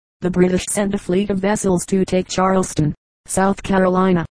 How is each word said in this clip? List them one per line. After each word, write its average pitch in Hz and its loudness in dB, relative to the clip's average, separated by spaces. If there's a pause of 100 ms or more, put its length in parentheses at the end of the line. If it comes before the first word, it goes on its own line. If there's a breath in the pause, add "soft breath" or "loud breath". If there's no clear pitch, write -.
(200)
The 180 -2
British 180 2
sent 196 -2
a 202 -4
fleet 196 -2
of 196 -2
vessels 196 0
to 190 0
take 185 -2
Charleston, 185 0 (320)
South 196 0
Carolina. 185 2 (140)